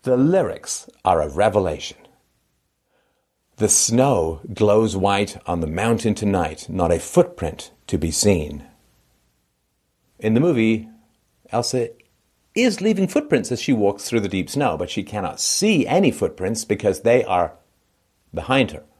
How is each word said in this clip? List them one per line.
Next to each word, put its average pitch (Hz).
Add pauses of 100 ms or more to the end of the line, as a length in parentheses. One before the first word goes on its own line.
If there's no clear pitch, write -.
The 127
lyrics 143 (140)
are 85
a 76
revelation. 92 (1600)
"The 107
snow 113 (140)
glows 104
white 98
on 85
the 80
mountain 104
tonight, 90
not 87
a 82
footprint - (160)
to 95
be 80
seen." 76 (1600)
In 110
the 120
movie, 113 (640)
Elsa 120 (680)
is 226
leaving 196
footprints 165
as 120
she 143
walks 101
through 113
the 98
deep 92
snow, 123
but 85
she 95
cannot 95
see 180
any 160
footprints 98
because 104
they 117
are 90 (800)
behind 113
her. 67 (160)